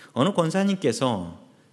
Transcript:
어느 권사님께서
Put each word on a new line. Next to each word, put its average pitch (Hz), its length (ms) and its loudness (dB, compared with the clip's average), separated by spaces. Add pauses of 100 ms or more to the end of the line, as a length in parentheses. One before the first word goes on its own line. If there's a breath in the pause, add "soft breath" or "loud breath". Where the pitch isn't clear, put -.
(140 loud breath)
어느 170 200 2
권사님께서 151 1040 0 (340 soft breath)